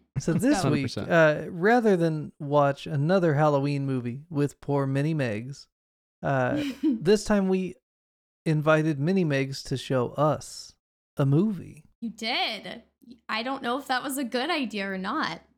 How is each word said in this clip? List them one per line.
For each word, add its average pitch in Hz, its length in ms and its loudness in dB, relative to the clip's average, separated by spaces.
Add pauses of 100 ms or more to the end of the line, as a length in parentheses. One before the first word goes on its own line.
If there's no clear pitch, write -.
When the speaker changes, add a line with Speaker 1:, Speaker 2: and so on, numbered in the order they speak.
(200)
Speaker 1:
So - 140 -2
Speaker 2:
Let's 170 100 0
Speaker 1:
this 277 200 4
Speaker 2:
go. - 60 2
Speaker 1:
week, 143 240 0
Speaker 3:
Hundred 101 140 -6
percent. - 40 -2
Speaker 1:
uh, 156 400 4
rather 208 460 4
than 160 420 -2
watch 143 480 2
another 165 460 2
Halloween 143 520 2
movie 127 440 -4
with 147 320 -2
poor 143 260 0
Mini 143 260 0
Megs, 127 540 -4 (560)
uh, 139 400 0 (100)
Speaker 2:
<laughs> - 100 -10
Speaker 1:
this 214 420 2
time 202 240 2
we 190 260 -2 (680)
invited 156 560 2
Mini 185 240 2
Megs 135 420 -2
to 139 80 -2
show 123 360 -2
us - 640 -2 (420)
a 143 80 2
movie. 156 580 0 (160)
Speaker 2:
You 233 120 -8
did. 226 720 -6 (440)
I 220 140 -4
don't 269 220 -6
know 247 160 -2
if - 80 -14
that 254 160 -2
was 269 160 -6
a 294 40 -4
good 247 280 -4
idea 214 380 -4
or 190 80 -6
not, 196 440 -6 (160)